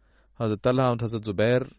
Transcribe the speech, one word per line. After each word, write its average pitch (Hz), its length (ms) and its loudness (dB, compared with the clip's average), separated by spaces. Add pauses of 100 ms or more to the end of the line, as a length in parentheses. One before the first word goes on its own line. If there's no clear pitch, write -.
(380)
Hazrat 107 240 -2
Talha 127 280 2
und 117 120 -2
Hazrat 110 220 -6
Zubair 113 440 0 (100)